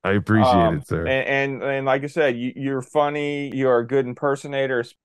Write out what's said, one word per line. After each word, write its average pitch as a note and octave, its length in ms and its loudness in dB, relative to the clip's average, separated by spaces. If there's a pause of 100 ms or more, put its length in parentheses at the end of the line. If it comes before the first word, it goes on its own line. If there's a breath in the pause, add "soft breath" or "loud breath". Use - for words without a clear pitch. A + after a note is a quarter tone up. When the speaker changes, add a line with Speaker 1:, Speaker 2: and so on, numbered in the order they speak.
Speaker 1:
I F#2+ 80 0
appreciate A2 600 4
Speaker 2:
Um, - 20 -2
Speaker 1:
it, D2 140 -6
sir. F2 280 -2
Speaker 2:
and, C#3 460 -2
and, - 20 -6
and C3+ 240 -2
like C3+ 160 0
I D3 40 -8
said, C#3+ 300 0
you, B2 180 -6
you're C3+ 280 -4
funny. D3 720 -2
You're B2+ 240 4
a A#2 80 -2
good C3 200 0
impersonator C3+ 800 -2 (200)